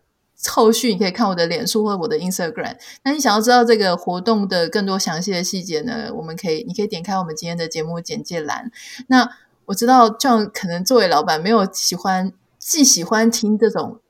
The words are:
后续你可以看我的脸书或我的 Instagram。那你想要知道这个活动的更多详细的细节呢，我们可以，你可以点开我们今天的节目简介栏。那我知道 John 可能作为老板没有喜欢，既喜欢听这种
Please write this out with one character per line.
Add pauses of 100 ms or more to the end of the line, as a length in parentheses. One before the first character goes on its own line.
(460)
后
续
你
可
以
看
我
的
脸
书
或
我
的
Instagram。 (260)
那
你
想
要
知
道
这
个
活
动
的
更
多
详
细
的
细
节
呢，
我
们
可
以，
你
可
以
点
开
我
们
今
天
的
节
目
简
介
栏。 (380)
那 (360)
我
知
道
John
可
能
作
为
老
板
没
有
喜
欢， (280)
既
喜
欢
听
这
种